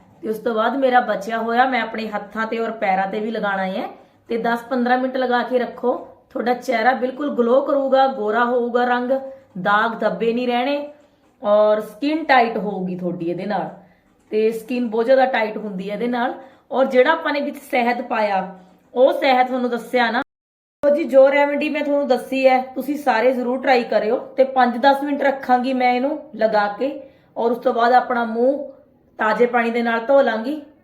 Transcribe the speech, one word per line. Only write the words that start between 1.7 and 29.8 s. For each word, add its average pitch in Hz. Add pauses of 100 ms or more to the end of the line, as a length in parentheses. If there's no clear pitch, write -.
ਆਪਣੇ 220
ਹੱਥਾਂ 208
ਤੇ 226
ਔਰ 226
ਪੈਰਾਂ 196
ਤੇ 214
ਵੀ 226
ਲਗਾਉਣਾ 196
ਹੈ। 233 (400)
ਤੇ 233
ਦਸ 233
ਪੰਦਰਾਂ 247
ਮਿੰਟ 262
ਲਗਾ 240
ਕੇ 254
ਰੱਖੋ, 240 (220)
ਤੁਹਾਡਾ 247
ਚਿਹਰਾ 240
ਬਿਲਕੁਲ 254
ਗਲੋ 240
ਕਰੂਗਾ, 269
ਗੋਰਾ 214
ਹੋਊਗਾ 240
ਰੰਗ, 247 (520)
ਦਾਗ 208
ਧੱਬੇ 214
ਨਹੀਂ 240
ਰਹਿਣੇ, 285 (540)
ਔਰ 214
ਸਕਿਨ 302
ਟਾਈਟ 233
ਹੋਊਗੀ 185
ਤੁਹਾਡੀ 175
ਇਹਦੇ 151
ਨਾਲ। 190 (600)
ਤੇ 220
ਸਕਿਨ 247
ਬਹੁਤ 226
ਜ਼ਿਆਦਾ 262
ਟਾਈਟ 220
ਹੁੰਦੀ 196
ਹੈ 208
ਇਹਦੇ 226
ਨਾਲ। 247 (380)
ਔਰ 254
ਜਿਹੜਾ 254
ਆਪਾਂ 320
ਨੇ 294
ਵਿੱਚ 285
ਸ਼ਹਿਦ 240
ਪਾਇਆ, 202 (360)
ਉਹ 269
ਸ਼ਹਿਦ 254
ਤੁਹਾਨੂੰ 247
ਦੱਸਿਆ 233
ਨਾ। 240 (640)
ਲਓ 285
ਜੀ, 330
ਜੋ 269
ਰੈਮੇਡੀ 285
ਮੈਂ 294
ਤੁਹਾਨੂੰ 285
ਦੱਸੀ 262
ਹੈ, 254
ਤੁਸੀਂ 262
ਸਾਰੇ 240
ਜ਼ਰੂਰ 247
ਟਰਾਈ 254
ਕਰਿਓ। 214
ਤੇ -
ਪੰਜ 247
ਦਸ 269
ਮਿੰਟ 285
ਰੱਖਾਂਗੀ 262
ਮੈਂ 247
ਇਹਨੂੰ 277
ਲਗਾ 208
ਕੇ, 285 (340)
ਔਰ 233
ਉਸ 240
ਤੋਂ 240
ਬਾਅਦ 240
ਆਪਣਾ 240
ਮੂੰਹ 240 (460)
ਤਾਜ਼ੇ 220
ਪਾਣੀ 233
ਦੇ 233